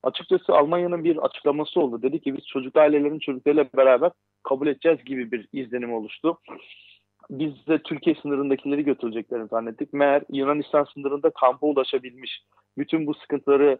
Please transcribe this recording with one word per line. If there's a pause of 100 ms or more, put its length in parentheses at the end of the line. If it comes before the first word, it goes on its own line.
Açıkçası
Almanya'nın
bir
açıklaması
oldu.
Dedi
ki,
"Biz
çocuk
ailelerin
çocuklarıyla (100)
beraber (320)
kabul
edeceğiz."
gibi
bir
izlenim
oluştu. (920)
Biz
de
Türkiye
sınırındakileri
götüreceklerini
zannettik.
Meğer
Yunanistan
sınırında
kampa
ulaşabilmiş, (360)
bütün
bu
sıkıntıları